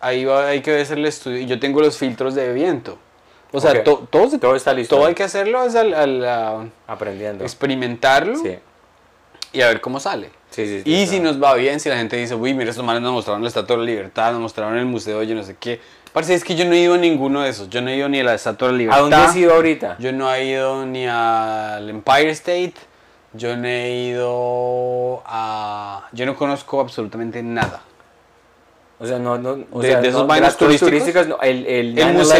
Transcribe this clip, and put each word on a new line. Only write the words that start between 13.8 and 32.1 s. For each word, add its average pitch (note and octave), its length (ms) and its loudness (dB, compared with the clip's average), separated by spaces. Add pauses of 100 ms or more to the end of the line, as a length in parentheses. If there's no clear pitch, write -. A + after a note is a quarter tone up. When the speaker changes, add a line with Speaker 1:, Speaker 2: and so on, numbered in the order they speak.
Speaker 1:
la - 20 -2
Libertad, A2+ 460 -2
nos A#2 100 -6
mostraron A2 340 -6
el B2 80 -2
Museo G#2+ 360 -4
de A2 80 -4
yo A2+ 60 -4
no G#2+ 100 -6
sé G2 140 -16
qué". A#2+ 220 -8 (320)
Parce, E3 220 0
es E3+ 100 0
que F3 120 -4
yo F3 100 2
no F3 80 4
he F3 60 8
ido F3 120 6
a F3 60 6
ninguno C#3+ 420 2
de C#3 80 0
esos. G#2 220 -10
Yo A#2+ 100 -4
no B2 80 -4
he C3 80 -4
ido C#3 140 -2
ni C#3 100 0
a B2+ 40 2
la A#2 100 4
Estatua A#2+ 360 -2
de B2 140 0
la A2+ 100 2
Speaker 2:
¿A C#3 40 6
dónde D3 180 6
Speaker 1:
Libertad. D#3+ 140 8
Speaker 2:
has E3+ 60 0
ido F3 180 6
ahorita? D#3+ 440 2
Speaker 1:
Yo B2+ 140 -6
no C3 220 -2
he C3 100 -2
ido C3+ 400 -2
ni C3 220 -6
al A2 800 -2
Empire C3 440 2
State. F3 420 -4 (580)
Yo A#2+ 240 -6
no A#2+ 100 -6
he B2 260 -4 (160)
ido B2 1200 -4
a, G#2 840 -8
yo B2 140 -6
no C3+ 100 -4
conozco C#3 440 -4
absolutamente A#2 640 -6
nada. A2+ 400 -6 (1200)
Speaker 2:
O A2+ 60 -8
sea, B2 140 -2
no, B2 180 -2
no, B2+ 200 -6 (120)
o B2 100 -6
Speaker 1:
De, B2+ 100 2
Speaker 2:
sea, B2+ 100 4
Speaker 1:
de B2+ 80 4
esos B2+ 140 2
Speaker 2:
no, C3+ 40 2
Speaker 1:
vainas D#3 320 4
Speaker 2:
de D3 80 6
las D3 100 8
cosas C#3+ 40 4
Speaker 1:
turísticos. E3+ 440 4
Speaker 2:
turísticas, D#3 40 -6
no, - 120 -4
el, B2+ 260 2
el A#2+ 320 0
Speaker 1:
El D#3 160 4